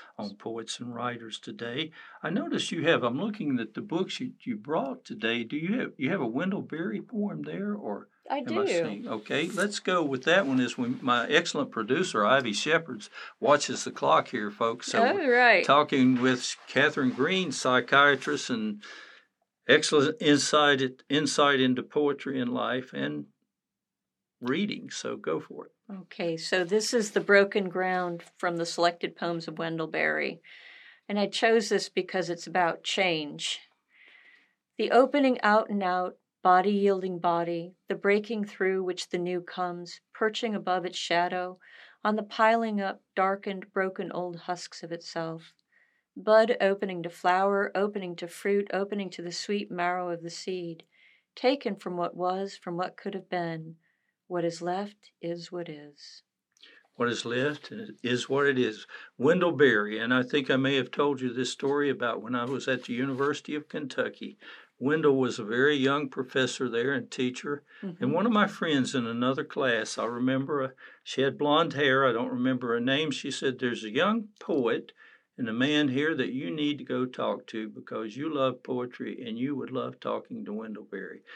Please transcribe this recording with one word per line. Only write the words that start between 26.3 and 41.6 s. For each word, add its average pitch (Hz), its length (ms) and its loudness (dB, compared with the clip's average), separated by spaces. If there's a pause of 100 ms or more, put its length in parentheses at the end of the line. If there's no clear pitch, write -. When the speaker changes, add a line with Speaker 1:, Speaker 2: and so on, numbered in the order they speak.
Speaker 2:
so 185 260 0
this 214 300 0
is 220 180 0
The 202 80 2
Broken 202 500 2
Ground 180 540 -2 (140)
from 175 200 -2
the 165 80 -2
Selected 170 500 0
Poems 170 320 -4
of 160 120 -10
Wendell 165 280 -4
Berry. 156 540 -2 (680)
And 208 100 0
I 202 80 2
chose 226 420 2
this 196 200 0
because 180 400 -2
it's 170 180 -6
about 170 360 0
change. 160 760 -2 (1200)
The 220 140 0
opening 269 500 6
out 214 280 4
and 202 140 -2
out, 180 320 -2 (260)
body 185 300 6
yielding 190 480 2
body, 170 540 -2 (140)
the 196 80 -2
breaking 208 500 0
through 190 380 0
which 180 260 -6
the 185 80 -4
new 175 240 -2
comes, 175 580 -8 (140)
perching 220 420 -2
above 180 300 -2
its 185 120 -8
shadow, 180 640 -2 (440)